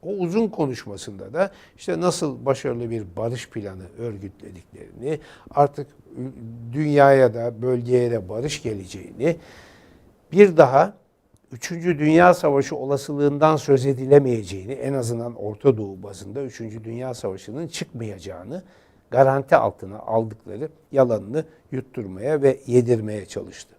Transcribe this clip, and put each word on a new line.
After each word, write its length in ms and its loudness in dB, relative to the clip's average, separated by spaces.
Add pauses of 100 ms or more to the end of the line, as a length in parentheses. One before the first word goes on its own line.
O 60 -10
uzun 380 -2
konuşmasında 840 -8
da 180 -2 (260)
işte 240 -6
nasıl 440 -2
başarılı 440 -2
bir 140 -6 (140)
barış 320 -6
planı 340 -12 (160)
örgütlediklerini, 1200 -12 (320)
artık 360 0 (880)
dünyaya 600 6
da 280 -6
bölgeye 500 0
de 180 -4
barış 340 -8
geleceğini, 760 -4 (920)
bir 260 8
daha 360 6 (580)
Üçüncü 480 -4
Dünya 340 6
Savaşı 420 0
olasılığından 800 0
söz 300 2
edilemeyeceğini, 880 2
en 200 -6
azından 420 -4
Orta 420 0
Doğu 260 -10
bazında 400 -12
Üçüncü 400 -12
Dünya 300 -10
Savaşı'nın 540 -8
çıkmayacağını 960 -12 (480)
garanti 440 4
altına 440 -2
aldıkları 680 -6 (220)
yalanını 540 0 (260)
yutturmaya 680 -4
ve 260 4
yedirmeye 580 2
çalıştı. 540 -14